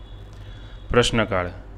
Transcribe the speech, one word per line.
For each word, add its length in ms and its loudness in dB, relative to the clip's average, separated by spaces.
પ્રશ્નકાળ. 600 4